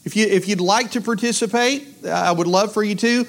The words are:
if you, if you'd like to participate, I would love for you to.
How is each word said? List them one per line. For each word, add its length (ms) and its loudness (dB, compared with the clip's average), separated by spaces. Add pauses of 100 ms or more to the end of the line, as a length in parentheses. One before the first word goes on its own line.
if 140 -6
you, 80 4
if 240 0
you'd 100 -2
like 320 2
to 80 -2
participate, 1080 -2
I 280 0
would 140 0
love 260 2
for 100 0
you 120 -2
to. 340 0